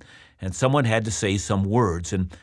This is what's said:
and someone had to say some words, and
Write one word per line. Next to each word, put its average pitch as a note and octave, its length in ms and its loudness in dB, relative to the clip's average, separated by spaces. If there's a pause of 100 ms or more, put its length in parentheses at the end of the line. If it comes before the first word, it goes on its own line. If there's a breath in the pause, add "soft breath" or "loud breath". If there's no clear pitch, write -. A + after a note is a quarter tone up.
(400 loud breath)
and F#2 160 -6
someone C3 300 2
had A2+ 200 2
to A2 60 -2
say G2+ 260 0
some G2 280 0
words, G2 460 0
and F#2 320 -2